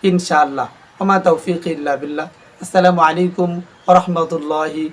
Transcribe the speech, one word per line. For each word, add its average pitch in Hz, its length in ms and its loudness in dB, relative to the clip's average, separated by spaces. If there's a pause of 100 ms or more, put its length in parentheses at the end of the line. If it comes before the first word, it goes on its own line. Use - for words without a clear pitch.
ইনশাআল্লাহ। 151 600 0
ওয়া - 400 -12
মা 196 140 2
তাওফীকি 175 500 0
ইল্লা 147 280 -4
বিল্লাহ। 147 300 -8 (340)
আসসালামু 180 400 2
আলাইকুম 175 560 0
ওয়া - 360 0
রাহমাতুল্লাহি 156 1000 0